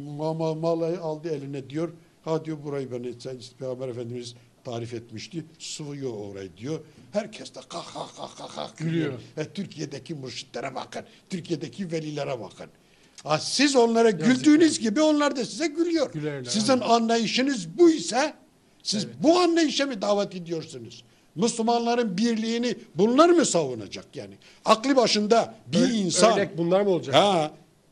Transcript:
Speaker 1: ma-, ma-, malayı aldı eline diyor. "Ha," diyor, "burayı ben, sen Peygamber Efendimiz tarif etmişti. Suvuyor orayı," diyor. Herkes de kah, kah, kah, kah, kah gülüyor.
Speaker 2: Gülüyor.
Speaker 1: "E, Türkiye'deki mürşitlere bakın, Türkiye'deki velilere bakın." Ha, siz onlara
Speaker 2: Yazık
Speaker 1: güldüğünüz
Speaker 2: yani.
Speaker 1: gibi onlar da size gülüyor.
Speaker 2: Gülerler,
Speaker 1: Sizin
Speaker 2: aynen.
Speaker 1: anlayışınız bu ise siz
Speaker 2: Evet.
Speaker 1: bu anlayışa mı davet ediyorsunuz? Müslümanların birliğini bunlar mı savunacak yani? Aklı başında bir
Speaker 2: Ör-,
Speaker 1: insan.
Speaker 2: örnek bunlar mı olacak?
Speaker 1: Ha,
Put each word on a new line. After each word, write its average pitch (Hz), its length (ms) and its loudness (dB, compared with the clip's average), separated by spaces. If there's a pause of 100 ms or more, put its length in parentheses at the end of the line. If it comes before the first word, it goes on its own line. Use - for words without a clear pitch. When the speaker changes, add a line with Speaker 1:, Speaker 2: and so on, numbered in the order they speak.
(180)
Speaker 1:
ma-, 156 180 -4
ma-, 160 240 -4
malayı 165 400 -2
aldı 156 280 -8
eline 139 420 -8
diyor. 160 220 -6 (320)
"Ha," 160 200 -2
diyor, 156 200 -8
"burayı 139 280 -8
ben, 123 260 -8
sen 131 180 -12 (220)
Peygamber 127 300 -8
Efendimiz 120 460 -10 (300)
tarif 117 300 -8
etmişti. 117 500 -12 (140)
Suvuyor 143 560 -10
orayı," 98 420 -12
diyor. 139 240 -8 (320)
Herkes 226 420 -8
de - 140 -14
kah, - 260 -12
kah, - 220 -12
kah, - 200 -14
kah, - 180 -16
kah - 220 -10
gülüyor. 160 180 -4 (180)
Speaker 2:
Gülüyor. 120 80 -12 (160)
Speaker 1:
"E, 156 160 -8
Türkiye'deki 147 600 -10
mürşitlere 185 600 -12
bakın, - 280 -10 (280)
Türkiye'deki 165 640 -8
velilere 147 480 -6
bakın." 92 260 -16 (580)
Ha, 151 140 2
siz 269 380 2
onlara 233 340 6
Speaker 2:
Yazık 165 160 0
Speaker 1:
güldüğünüz 302 520 6
Speaker 2:
yani. 226 100 0
Speaker 1:
gibi 214 120 0
onlar 294 360 4
da 240 80 -2
size 247 220 -4
gülüyor. 330 460 0
Speaker 2:
Gülerler, 147 380 -6
Speaker 1:
Sizin 214 220 2
Speaker 2:
aynen. 247 160 2
Speaker 1:
anlayışınız 233 920 0
bu 339 120 10
ise 262 440 -2 (480)
siz 196 220 -4
Speaker 2:
Evet. - 180 -12
Speaker 1:
bu 330 160 6
anlayışa 330 480 2
mı 233 160 -6
davet 202 320 0
ediyorsunuz? 160 680 -10 (300)
Müslümanların 233 840 0
birliğini 233 560 0 (200)
bunlar 247 340 6
mı 339 180 6
savunacak 127 680 -4
yani? 101 180 -14 (300)
Aklı 220 320 4
başında 208 580 2 (120)
bir 151 140 0
Speaker 2:
Ör-, 262 100 4
Speaker 1:
insan. 202 420 4
Speaker 2:
örnek 196 260 -2
bunlar 175 220 2
mı 202 100 2
olacak? 135 240 -2
Speaker 1:
Ha, 170 380 4 (400)